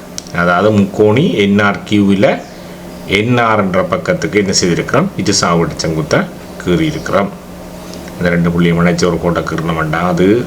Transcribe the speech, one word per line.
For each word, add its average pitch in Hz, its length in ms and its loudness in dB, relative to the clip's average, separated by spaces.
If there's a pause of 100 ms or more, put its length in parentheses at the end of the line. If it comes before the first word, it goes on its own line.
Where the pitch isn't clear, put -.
(360)
அதாவது 90 420 4
முக்கோணி 107 560 2
என் 101 260 4
ஆர் 101 200 2 (100)
கியூவில் 101 500 2 (680)
என் 196 300 2
ஆர் 208 220 2
என்ற 180 240 0
பக்கத்துக்கு 180 560 0
என்ன 196 120 0
செய்திருக்கிறோம்? 170 560 0 (100)
இரு 98 160 0
சமவெட்டி 85 540 0
செங்குத்தா 80 380 0 (400)
கீறி 85 200 2
இருக்கிறோம். 95 440 -2 (880)
இந்த 90 120 0
ரெண்டு 85 200 2
புள்ளியும் 85 300 2
இணைச்சு 87 260 2
ஒரு 85 160 0
கோட்டை 85 220 0
கீறினோம்னா 80 560 -4
அது 90 480 2